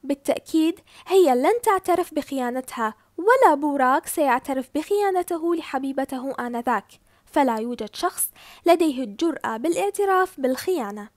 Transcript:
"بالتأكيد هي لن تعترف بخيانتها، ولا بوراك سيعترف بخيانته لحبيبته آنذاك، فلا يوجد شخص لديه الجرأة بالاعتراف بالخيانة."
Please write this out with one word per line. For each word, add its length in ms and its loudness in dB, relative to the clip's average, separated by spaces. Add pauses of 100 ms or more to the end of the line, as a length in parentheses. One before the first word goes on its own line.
"بالتأكيد 760 -2 (280)
هي 280 6
لن 280 2
تعترف 500 0
بخيانتها، 800 -4 (240)
ولا 380 6
بوراك 520 0
سيعترف 680 -2
بخيانته 800 -2
لحبيبته 840 -6
آنذاك، 480 -4 (380)
فلا 320 0
يوجد 380 -8
شخص 340 -4 (360)
لديه 380 2
الجرأة 540 -4
بالاعتراف 840 0
بالخيانة." 760 -4